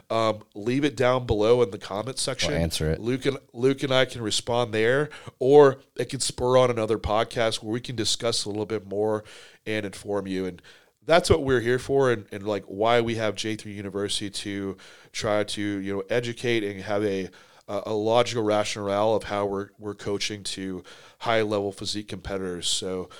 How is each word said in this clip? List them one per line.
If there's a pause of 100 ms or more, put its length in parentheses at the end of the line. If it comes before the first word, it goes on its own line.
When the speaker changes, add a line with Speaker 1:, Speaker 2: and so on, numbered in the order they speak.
(120)
Speaker 1:
um, (120)
leave
it
down
below
in
the
comment
section.
Speaker 2:
We'll
answer
it.
Speaker 1:
Luke
and, (140)
Luke
and
I
can
respond
there, (300)
or (180)
it
can
spur
on
another
podcast
where
we
can
discuss
a
little
bit
more (420)
and
inform
you.
And (460)
that's
what
we're
here
for,
and,
and,
like,
why
we
have
J
three
University,
to (340)
try
to,
you
know,
educate
and
have
a, (380)
a,
a
logical
rationale
of
how
we're, (100)
we're
coaching
to (360)
high-level
physique
competitors.
So (100)